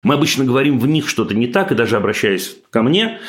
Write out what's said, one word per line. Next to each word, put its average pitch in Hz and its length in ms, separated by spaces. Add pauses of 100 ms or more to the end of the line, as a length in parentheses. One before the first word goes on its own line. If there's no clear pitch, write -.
Мы 143 120
обычно 139 300
говорим 135 340
в 123 80
них 151 200
что-то 104 280
не 117 100
так, 190 260
и 120 40
даже 113 200
обращаясь 101 640 (140)
ко 113 100
мне, 196 480